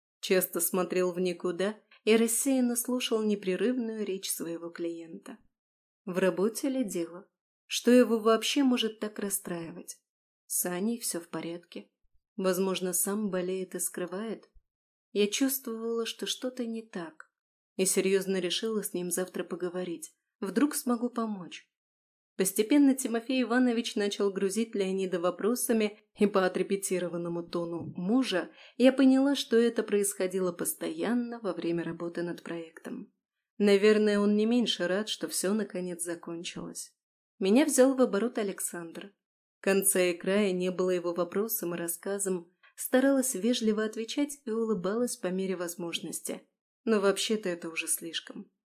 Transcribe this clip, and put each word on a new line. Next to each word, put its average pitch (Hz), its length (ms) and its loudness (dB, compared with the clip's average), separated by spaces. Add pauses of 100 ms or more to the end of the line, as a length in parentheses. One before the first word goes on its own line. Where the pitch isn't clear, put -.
(200)
Часто 185 400 2
смотрел 180 520 0
в 170 80 -4
никуда 180 600 -2 (240)
и 220 120 6
рассеянно 240 600 2
слушал 240 480 -2
непрерывную 214 800 0
речь 190 240 -6
своего 170 400 -8
клиента. 170 680 -10 (680)
В 180 120 -6
работе 190 520 0
ли 262 140 0
дело? 175 440 -6 (380)
Что - 240 0
его 233 300 8
вообще 226 440 4
может 240 360 2
так 214 180 -6
расстраивать? 175 800 -8 (480)
С - 200 -2
Аней 196 340 -2
всё - 200 -4
в 170 80 -10
порядке. 170 600 -10 (460)
Возможно, 185 580 0
сам 202 380 -2
болеет 185 440 -4
и 180 40 -6
скрывает. 180 720 -8 (600)
Я 202 160 2
чувствовала, 226 800 -2
что - 200 -8
что-то 247 400 -6
не 226 160 -8
так, 175 500 -12 (460)
и 190 80 2
серьёзно 190 540 2
решила 202 440 -2
с - 100 -8
ним 180 160 -4
завтра 180 340 -4
поговорить. 175 720 -6 (260)
Вдруг 226 360 0
смогу 240 340 -2
помочь. 214 640 -8 (680)
Постепенно 262 540 6
Тимофей 247 480 0
Иванович 240 520 2
начал 202 360 0
грузить 196 420 0
Леонида 190 460 0
вопросами 208 800 0 (180)
и 208 80 4
по 202 200 4
отрепетированному 175 1000 -2
тону 170 520 -6
мужа 190 540 0 (280)
я 254 140 8
поняла, 269 440 6
что 240 220 0
это 233 260 4
происходило 190 680 0
постоянно 175 880 -4
во 202 140 -4
время 170 300 -2
работы 170 400 -6
над 175 180 -6
проектом. - 720 -12 (460)
Наверное, 208 600 4
он 208 160 4
не 214 100 2
меньше 226 420 0
рад, 202 200 -2
что - 200 -6
всё 180 260 -2
наконец 180 500 -4
закончилось. 170 920 -10 (420)
Меня 214 280 6
взял 262 280 4
в 262 80 2
оборот 214 360 0
Александр. 180 760 -8 (460)
Конца 190 420 2
и 180 120 4
края 190 380 0
не 180 200 0
было 185 180 0
его 175 240 0
вопросам 175 600 -2
и - 20 -6
рассказам, 185 720 -4 (240)
старалась 262 600 2
вежливо 214 480 2
отвечать 226 640 -4
и 220 60 -4
улыбалась 220 640 0
по - 120 -4
мере 185 280 -2
возможности. 170 840 -6 (440)
Но 220 140 2
вообще-то 196 500 0
это 170 200 -6
уже 160 180 -6
слишком. - 640 -8 (280)